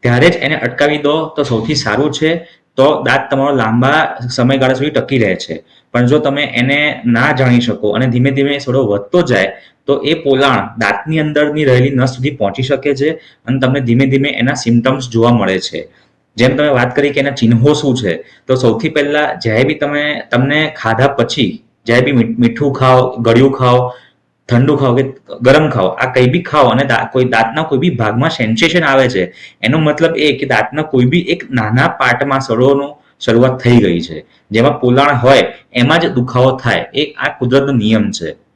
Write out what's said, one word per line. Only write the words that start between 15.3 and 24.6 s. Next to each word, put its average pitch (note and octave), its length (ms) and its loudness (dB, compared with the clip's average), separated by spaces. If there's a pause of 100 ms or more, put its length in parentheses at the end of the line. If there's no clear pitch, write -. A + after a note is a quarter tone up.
મળે F#2+ 300 0
છે. - 280 -10 (480)
જેમ B2+ 200 2
તમે D3 120 0
વાત B2 280 0
કરી C#3+ 140 0
કે C#3 100 -4
એના C#3 100 -2
ચિહ્નો A#2+ 420 2
શું C#3+ 240 0
છે, F2+ 200 -4 (300)
તો C3 80 0
સૌથી B2+ 340 0
પહેલા D3 460 -2
જ્યારે A2 300 0
બી D#3 100 -2
તમે, D3 560 -4
તમને C#3+ 480 0
ખાધા A2+ 300 0
પછી A#2 560 -4 (220)
જ્યારે A#2+ 160 2
બી C#3+ 100 0
મીઠ-, A2+ 260 0
મીઠું B2 360 0
ખાઓ, B2+ 420 2
ગળ્યું A#2 360 4
ખાઓ, B2 420 0 (540)
ઠંડુ B2+ 280 2